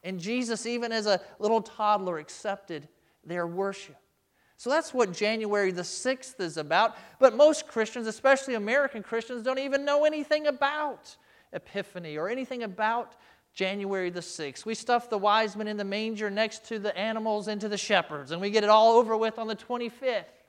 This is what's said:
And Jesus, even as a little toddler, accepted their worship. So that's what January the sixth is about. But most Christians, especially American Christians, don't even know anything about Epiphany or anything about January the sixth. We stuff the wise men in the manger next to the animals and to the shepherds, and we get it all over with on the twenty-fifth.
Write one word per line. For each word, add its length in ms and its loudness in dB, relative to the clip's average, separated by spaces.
And 160 -10
Jesus, 480 -4
even 280 -4
as 140 -2
a 120 4
little 220 2
toddler, 580 0
accepted 680 -10
their 200 -4
worship. 520 -6
So 140 -8
that's 240 0
what 180 2
January 600 0
the 120 -6
sixth 560 -6
is 160 -4
about. 400 2
But 160 8
most 320 6
Christians, 400 -4
especially 460 2
American 500 -2
Christians, 400 -6
don't 160 -2
even 240 -2
know 220 2
anything 420 0
about 680 -2
Epiphany 680 -10
or 120 -4
anything 340 -6
about 520 -2
January 560 -2
the 120 -8
sixth. 440 -10
We 80 -4
stuff 360 0
the 80 -2
wise 400 2
men 100 -6
in 80 -6
the 80 -4
manger 460 -4
next 400 -4
to 100 -6
the 180 -4
animals 520 -4
and 100 -4
to 80 -6
the 100 -4
shepherds, 540 0
and 80 -4
we 120 -4
get 120 4
it 60 2
all 240 8
over 240 6
with 200 0
on 100 -8
the 80 -4
twenty-fifth. 760 -6